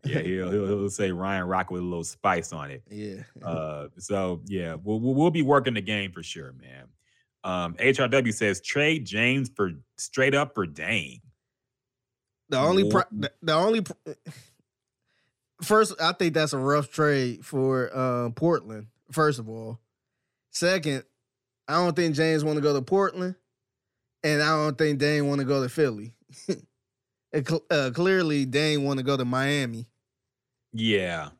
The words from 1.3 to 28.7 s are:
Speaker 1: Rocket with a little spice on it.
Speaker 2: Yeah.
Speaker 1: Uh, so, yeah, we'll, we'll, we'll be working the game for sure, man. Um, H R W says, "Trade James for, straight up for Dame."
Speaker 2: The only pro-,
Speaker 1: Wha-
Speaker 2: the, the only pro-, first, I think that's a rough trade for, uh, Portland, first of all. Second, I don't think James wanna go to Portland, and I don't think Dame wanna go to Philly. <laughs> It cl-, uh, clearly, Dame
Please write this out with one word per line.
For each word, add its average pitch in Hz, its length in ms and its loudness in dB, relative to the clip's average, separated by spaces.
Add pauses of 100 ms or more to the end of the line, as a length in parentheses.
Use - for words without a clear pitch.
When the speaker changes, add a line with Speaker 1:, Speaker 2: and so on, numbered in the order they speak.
Speaker 1:
Rocket 92 260 -2
with 90 100 -6
a 90 40 -4
little 87 180 -6
spice 90 480 -2
on 73 180 -10
it. 65 200 -16
Speaker 2:
Yeah. 104 320 -12 (200)
Speaker 1:
Uh, 78 540 -8
so, 92 480 -4
yeah, 87 300 -6
we'll, 101 260 -4
we'll, 127 140 0
we'll 156 160 4
be 165 100 -2
working 135 320 4
the 107 80 -2
game 98 320 -4
for 90 100 -14
sure, 71 380 -14
man. 65 280 -20 (540)
Um, 90 360 -4
H 131 220 2
R 127 80 2
W 123 240 2
says, 101 280 0
"Trade 147 460 0
James 120 500 0
for, 95 140 0 (260)
straight 135 380 0
up 143 200 0
for 95 120 -2
Dame." 78 540 -6 (1300)
Speaker 2:
The 135 80 2
only 180 320 4
pro-, 190 80 6 (120)
Speaker 1:
Wha- 107 80 -8
Speaker 2:
the, 139 220 -4
the 165 140 0
only 214 260 4
pro-, 165 340 -10 (1500)
first, 208 380 4
I 160 120 2
think 170 220 0
that's 156 180 2
a 143 60 -2
rough 139 340 2
trade 135 520 0
for, 131 500 0
uh, 123 360 -2
Portland, 110 580 -2 (220)
first 151 280 2
of 110 100 -10
all. 113 320 -12 (720)
Second, 170 540 0 (640)
I 143 80 -4
don't 175 220 4
think 170 180 2
James 160 300 2
wanna 151 160 0
go 143 140 2
to 135 80 0
Portland, 185 540 0 (840)
and 151 200 2
I 151 140 4
don't 151 200 0
think 151 220 2
Dame 147 300 2
wanna 139 160 0
go 139 180 2
to 127 60 -2
Philly. 117 460 0 (340)
<laughs> 180 60 0 (800)
It 143 160 -2
cl-, 160 200 0
uh, 139 240 2
clearly, 165 540 2
Dame 147 380 2